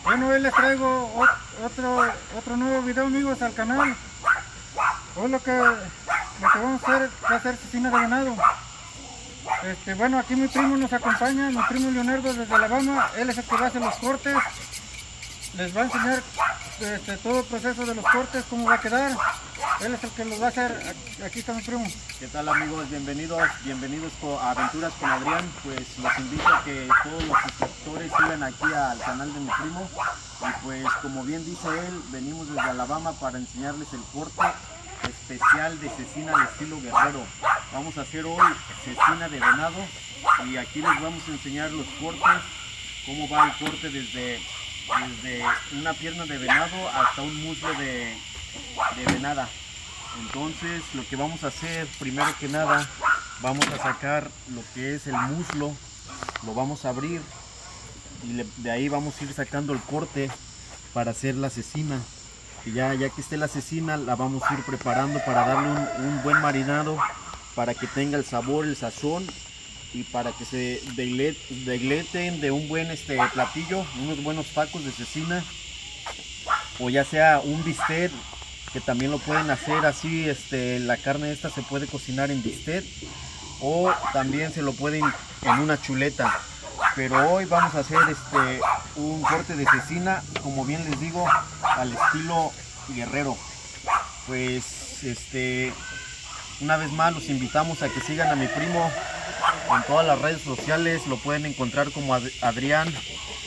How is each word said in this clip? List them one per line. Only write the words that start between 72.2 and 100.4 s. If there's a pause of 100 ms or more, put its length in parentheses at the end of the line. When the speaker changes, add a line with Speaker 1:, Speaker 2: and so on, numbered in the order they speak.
Speaker 2:
de
un
buen,
este, (160)
platillo, (160)
unos
buenos
tacos
de
cecina, (1400)
o
ya
sea
un
bistec, (600)
que
también
lo
pueden
hacer
así.
Este,
la
carne
esta
se
puede
cocinar
en
bistec (720)
o (220)
también
se
lo
pueden (380)
en
una
chuleta, (560)
pero
hoy
vamos
a
hacer,
este, (340)
un
corte
de
cecina, (220)
como
bien
les
digo, (340)
al
estilo (380)
guerrero. (920)
Pues,
este, (880)
una
vez
más
los
invitamos
a
que
sigan
a
mi
primo (800)
en
todas
las
redes